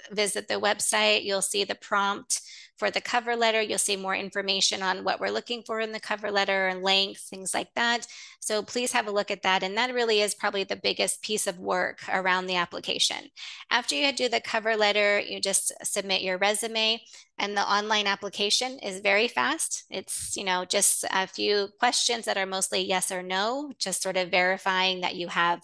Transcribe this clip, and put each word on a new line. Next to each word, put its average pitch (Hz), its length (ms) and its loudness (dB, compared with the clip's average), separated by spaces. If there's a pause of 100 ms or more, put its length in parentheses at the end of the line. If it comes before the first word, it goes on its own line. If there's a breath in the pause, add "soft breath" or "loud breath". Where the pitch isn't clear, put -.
(120)
visit 208 360 -2
the 208 80 -2
website. 208 680 2
You'll 196 200 0
see 202 200 0
the 196 120 -4
prompt 202 680 -2 (360 loud breath)
for 208 120 0
the 196 120 -2
cover 240 340 0
letter. 226 260 2
You'll 214 160 -2
see 208 200 0
more 190 180 -2
information 196 640 0
on 190 220 -2
what 196 160 0
we're 196 120 -2
looking 220 320 -4
for 220 180 -4
in 220 100 -4
the 220 80 -10
cover 208 320 -4
letter 196 380 2
and 185 120 -4
length, 196 420 2
things 190 300 -8
like - 220 -2
that. 233 320 0 (320 loud breath)
So 214 240 -2
please 247 300 -4
have 233 140 2
a 214 40 -4
look 202 180 0
at 196 120 -4
that. 190 220 2
And 190 120 -4
that 247 180 0
really 226 280 4
is 208 120 2
probably 202 300 -2
the 196 180 -4
biggest 196 400 0
piece 214 240 -2
of 185 140 -4
work 185 400 -2 (100)
around 185 380 2
the 185 80 -2
application. - 640 -2 (520 loud breath)
After 247 260 2
you 285 180 2
do 247 160 0
the 226 100 2
cover 220 380 0
letter, 208 420 4
you 196 220 -6
just 190 320 0 (100)
submit 190 380 -2
your 185 160 -2
resume, 220 640 0 (360 loud breath)
and 202 180 -4
the 202 140 0
online 208 380 2
application 208 720 -2
is 190 220 -8
very 208 260 4
fast. 247 640 -2
It's, - 480 -6
you 208 80 -8
know, 185 180 0
just - 480 4
a 190 160 0
few 208 400 0 (120)
questions 240 460 2
that 208 120 0
are 196 80 0
mostly 190 340 -2
yes 185 320 2
or 185 100 -4
no, 220 560 -2
just - 240 -2
sort 190 140 -2
of 180 160 0
verifying 185 720 2
that 180 140 -2
you 175 120 -4
have 170 360 2